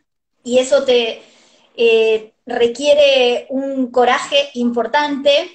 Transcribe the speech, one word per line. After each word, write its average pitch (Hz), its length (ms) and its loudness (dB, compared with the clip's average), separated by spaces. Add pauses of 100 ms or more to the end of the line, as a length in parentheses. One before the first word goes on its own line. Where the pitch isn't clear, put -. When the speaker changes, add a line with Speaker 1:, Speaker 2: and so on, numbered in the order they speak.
(440)
Speaker 1:
Sí. 240 100 -6
Speaker 2:
y 254 40 6
eso 262 260 0
te, 240 380 -2 (540)
eh, 226 560 0 (140)
requiere 254 1040 2
un 269 400 -4
coraje 269 640 0
importante. 285 1000 -2